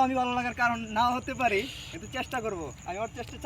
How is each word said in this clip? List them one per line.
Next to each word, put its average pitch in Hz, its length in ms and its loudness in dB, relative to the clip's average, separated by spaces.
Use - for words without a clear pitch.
আমি 262 160 4
ভালো 247 180 2
লাগার 247 240 0
কারণ 233 160 4
নাও 240 200 6
হতে 269 240 -4
পারি, 214 200 4
কিন্তু 262 160 -10
চেষ্টা 254 280 -4
করব, 196 160 -2
আমি 175 160 -6
ওর 226 160 -4
চেষ্টা 240 280 -8